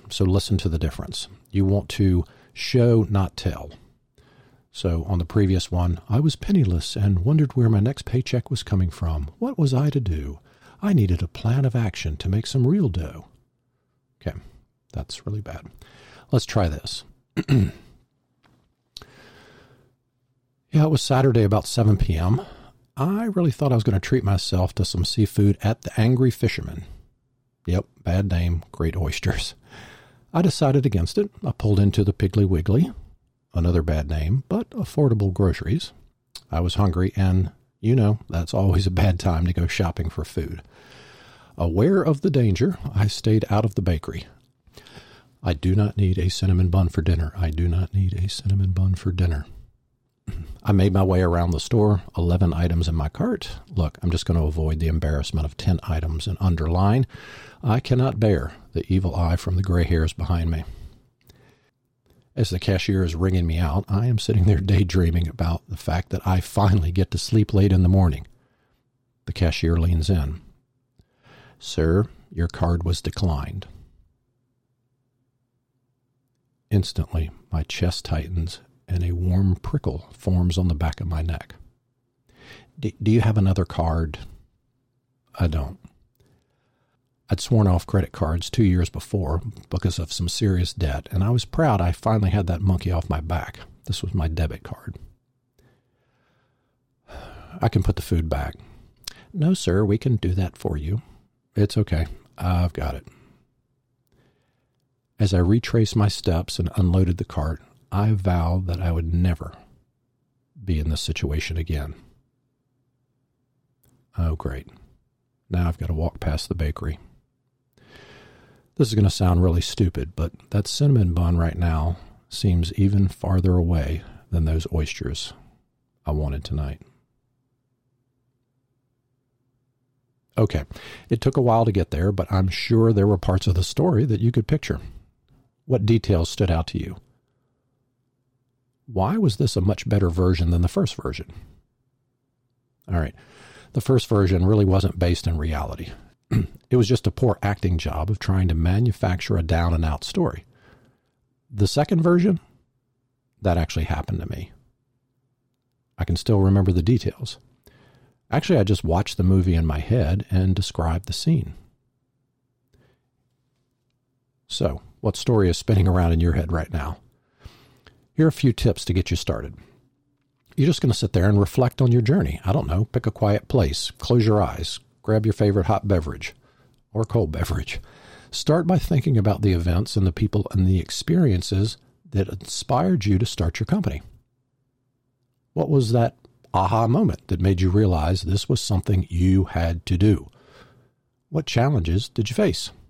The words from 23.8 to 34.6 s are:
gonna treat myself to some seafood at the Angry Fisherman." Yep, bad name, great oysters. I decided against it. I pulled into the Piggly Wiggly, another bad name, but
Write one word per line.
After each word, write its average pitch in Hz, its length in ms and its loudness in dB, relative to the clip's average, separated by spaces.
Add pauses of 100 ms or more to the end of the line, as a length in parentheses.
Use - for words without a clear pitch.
gonna 101 160 2
treat - 240 0
myself 92 500 0
to 98 100 0
some 90 200 -2
seafood 101 580 2
at 107 200 -2
the - 160 -6
Angry 123 320 4
Fisherman." - 540 -4 (840)
Yep, 90 200 0 (160)
bad 95 280 0
name, 87 420 0
great 80 240 -4
oysters. - 580 -4 (800)
I 165 100 2
decided 139 420 2
against 92 320 0
it. 208 140 0 (120)
I 143 100 -4
pulled 101 280 2
into 101 240 2
the 98 80 2
Piggly 101 340 2
Wiggly, 95 460 2 (600)
another 85 280 2
bad 78 280 -2
name, 82 380 -2
but 214 220 -4